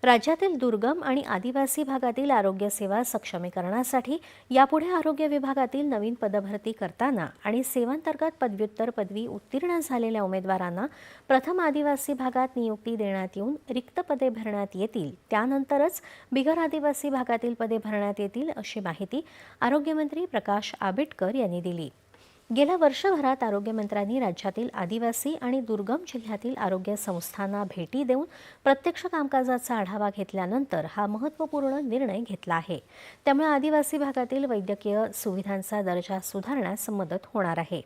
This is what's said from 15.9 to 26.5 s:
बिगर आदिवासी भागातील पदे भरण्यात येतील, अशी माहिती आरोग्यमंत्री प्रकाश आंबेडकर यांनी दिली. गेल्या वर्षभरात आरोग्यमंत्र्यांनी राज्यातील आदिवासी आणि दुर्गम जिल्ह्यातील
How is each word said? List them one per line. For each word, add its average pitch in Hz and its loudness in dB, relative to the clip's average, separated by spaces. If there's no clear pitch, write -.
बिगर 277 4
आदिवासी 294 0
भागातील 240 0
पदे 226 -2
भरण्यात 208 -2
येतील, 226 -2
अशी 220 -8
माहिती 196 -4
आरोग्यमंत्री 302 0
प्रकाश 208 -2
आंबेडकर 196 -2
यांनी 180 0
दिली. 170 -4
गेल्या 294 6
वर्षभरात 285 4
आरोग्यमंत्र्यांनी 208 0
राज्यातील 208 -2
आदिवासी 233 -2
आणि 254 0
दुर्गम 220 -2
जिल्ह्यातील 233 -6